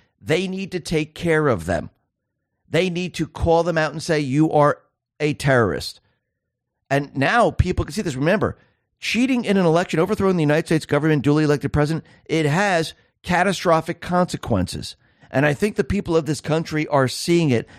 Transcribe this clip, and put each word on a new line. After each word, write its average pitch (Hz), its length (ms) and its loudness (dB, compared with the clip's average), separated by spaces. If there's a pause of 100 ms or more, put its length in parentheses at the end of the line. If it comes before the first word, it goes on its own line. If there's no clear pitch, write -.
(220)
they 180 260 -2
need 190 260 -8
to 180 60 -6
take 156 360 -4
care 156 320 0
of 95 180 0
them. 82 240 -4 (800)
They 180 200 0
need 175 260 -6
to 151 120 -4
call 165 360 2
them 170 140 -2
out 156 160 0
and 156 100 -10
say, 156 160 0
"You 147 320 2
are 147 300 2 (380)
a 151 140 -2
terrorist." 117 680 0 (880)
And 139 260 -2
now 175 360 2
people 180 340 0
can 147 80 -10
see 202 80 -4
this. 156 140 -6
Remember, 147 420 0 (420)
cheating 247 460 -2
in 196 120 2
an 185 80 4
election, 165 340 2
overthrowing 190 380 0
the 160 60 2
United 151 240 2
States 160 180 0
government, 147 380 0
duly 147 200 2
elected 147 300 0
president, 151 320 -2 (200)
it 156 200 0
has 165 480 0 (300)
catastrophic 170 760 0
consequences. - 960 -2 (360)
And 135 160 2
I 147 80 0
think 208 200 -2
the 196 80 2
people 185 320 -2
of 160 120 0
this 151 120 -2
country 156 480 -4
are 135 200 2
seeing 170 420 2
it, 120 180 0 (120)